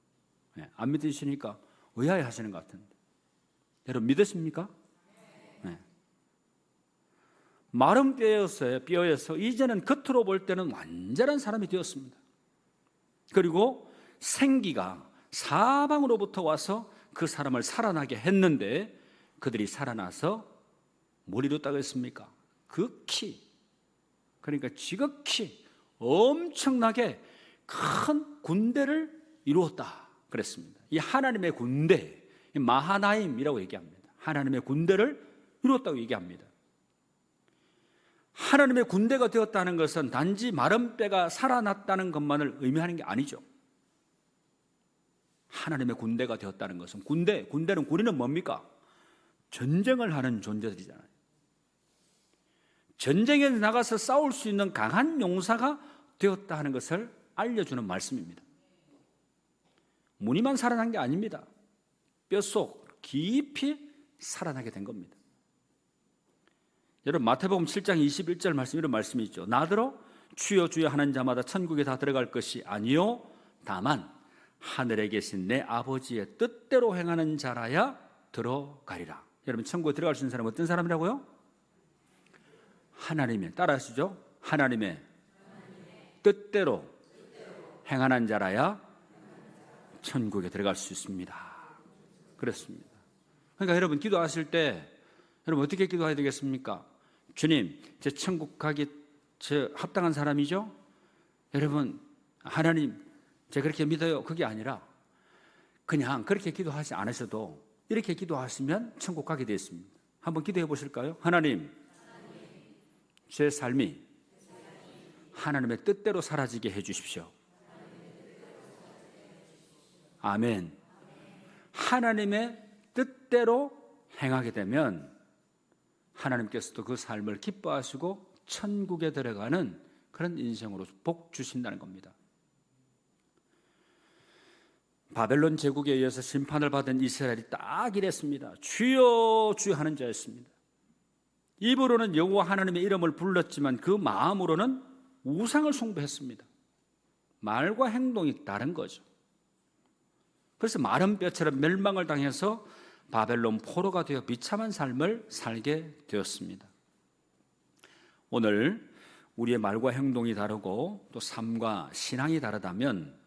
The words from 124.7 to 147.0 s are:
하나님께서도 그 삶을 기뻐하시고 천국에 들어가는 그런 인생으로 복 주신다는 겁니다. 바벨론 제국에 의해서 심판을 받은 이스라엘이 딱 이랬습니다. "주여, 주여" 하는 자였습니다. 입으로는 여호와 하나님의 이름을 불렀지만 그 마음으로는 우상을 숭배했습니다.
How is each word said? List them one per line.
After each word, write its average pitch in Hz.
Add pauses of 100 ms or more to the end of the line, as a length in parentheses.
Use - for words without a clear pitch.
하나님께서도 120
그 123
삶을 104
기뻐하시고 170 (120)
천국에 185
들어가는 120 (300)
그런 170
인생으로 107 (200)
복 -
주신다는 117
겁니다. 92 (3000)
바벨론 143
제국에 143
의해서 131
심판을 147
받은 131
이스라엘이 123
딱 190
이랬습니다. 147
"주여, 226
주여" 196
하는 151
자였습니다. 120 (1120)
입으로는 233
여호와 185
하나님의 185
이름을 185
불렀지만 160
그 -
마음으로는 185 (420)
우상을 233
숭배했습니다. 151 (960)